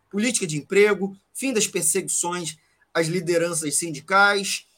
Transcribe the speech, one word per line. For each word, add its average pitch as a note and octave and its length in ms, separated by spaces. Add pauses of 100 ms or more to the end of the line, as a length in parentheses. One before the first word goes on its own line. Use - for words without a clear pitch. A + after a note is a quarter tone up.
política G#3 380
de D3+ 100
emprego, G3 580 (180)
fim C4 200
das G#3 140
perseguições F3 880 (340)
às E3 160
lideranças E3 720
sindicais, G3 880 (120)